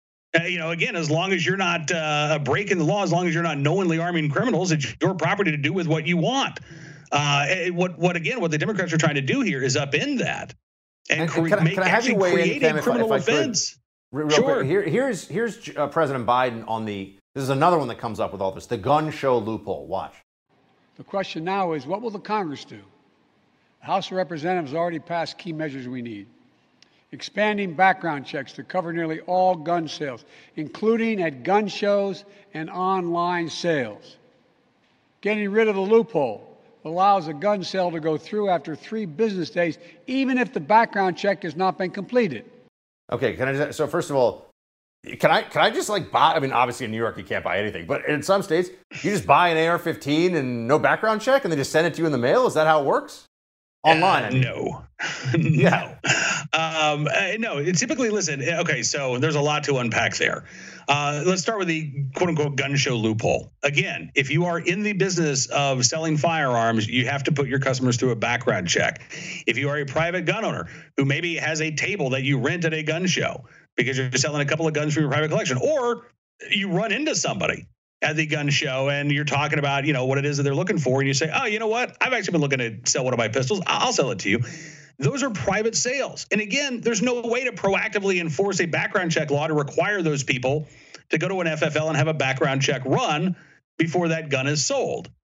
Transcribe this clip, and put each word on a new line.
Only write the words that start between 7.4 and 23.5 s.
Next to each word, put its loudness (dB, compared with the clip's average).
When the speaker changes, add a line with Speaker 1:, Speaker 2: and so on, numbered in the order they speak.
Speaker 1:
it, -2
what, -2
what, 2
again, -4
what 0
the 0
Democrats -2
are 2
trying 2
to 0
do 0
here 0
is 2
upend -2
that -6
and 2
Speaker 2:
And, 0
Speaker 1:
cre-, 0
Speaker 2:
and 2
can 4
I, 2
Speaker 1:
make, 4
Speaker 2:
can 2
I 2
have 2
you 4
Speaker 1:
actually 2
Speaker 2:
weigh 4
in, 4
Speaker 1:
create 2
a -6
Speaker 2:
Cam, 4
if -2
I, -2
Speaker 1:
criminal 2
Speaker 2:
if 2
I -6
could? 4
Speaker 1:
offense. -2
Speaker 2:
Re-, -4
real 0
Speaker 1:
Sure. 4
Speaker 2:
quick. 0
Here, 2
here's, 0
here's, -4
uh, 0
President 0
Biden 2
on -4
the, -8
this -4
is -2
another 4
one 0
that -10
comes -6
up -2
with -6
all 0
this, -10
the -6
gun 0
show 0
loophole. -6
Watch. -8
Speaker 3:
The -18
question -6
now 0
is, -6
what -4
will -6
the -8
Congress -4
do? -18